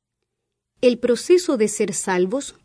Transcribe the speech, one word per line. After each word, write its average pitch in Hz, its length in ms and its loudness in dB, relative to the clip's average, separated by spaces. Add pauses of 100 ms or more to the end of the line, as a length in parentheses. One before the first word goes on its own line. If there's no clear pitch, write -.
(800)
El 247 160 4
proceso 262 600 0
de 208 100 2
ser 202 260 -4
salvos 190 720 -2